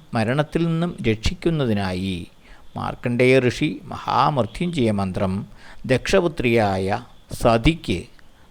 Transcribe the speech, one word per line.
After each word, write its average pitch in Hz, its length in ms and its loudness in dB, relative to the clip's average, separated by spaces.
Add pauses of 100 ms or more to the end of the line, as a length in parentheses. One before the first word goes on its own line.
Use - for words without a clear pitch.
(140)
മരണത്തിൽ 143 520 0
നിന്നും 170 380 -2
രക്ഷിക്കുന്നതിനായി 104 1200 -2 (460)
മാർക്കണ്ഡേയ 120 680 2
ഋഷി 127 440 0
മഹാമൃത്യുഞ്ജയ 131 1080 0
മന്ത്രം 98 560 -2 (380)
ദക്ഷപുത്രിയായ 117 1160 2 (280)
സതിക്ക് 117 760 2 (460)